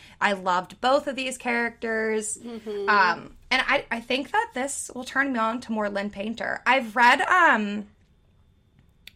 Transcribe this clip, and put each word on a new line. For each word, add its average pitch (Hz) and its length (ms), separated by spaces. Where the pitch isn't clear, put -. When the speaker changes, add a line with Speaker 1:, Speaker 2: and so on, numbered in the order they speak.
Speaker 1:
I 202 100
loved 185 500
both 277 260
of 269 100
these 262 200
characters. 226 1000
Speaker 2:
Mm-hmm. 214 520
Speaker 1:
Um, 202 460
and 254 160
I, 269 240
I 233 80
think 254 320
that 453 240
this 269 400
will 247 80
turn 269 300
me 233 60
on 226 220
to 226 120
more 208 160
Lynn 202 200
Painter. 208 560
I've 240 300
read, 247 260
um, 214 680